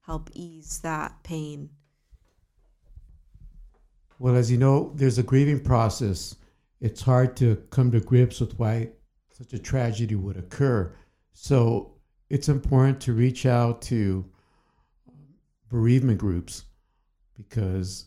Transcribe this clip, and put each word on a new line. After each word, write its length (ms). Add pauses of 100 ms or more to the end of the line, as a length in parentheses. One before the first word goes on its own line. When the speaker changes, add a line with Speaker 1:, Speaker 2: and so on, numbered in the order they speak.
Speaker 1:
help 320
ease 460
that 440
pain? 460 (2500)
Speaker 2:
Well, 160
as 160
you 60
know, 380
there's 220
a 60
grieving 360
process. 760 (460)
It's 200
hard 360
to 180 (140)
come 220
to 80
grips 400
with 200
why 300 (420)
such 220
a 60
tragedy 560
would 220
occur. 560 (400)
So 600 (360)
it's 200
important 520
to 120
reach 320
out 380
to 420 (1400)
bereavement 500
groups 460 (680)
because 720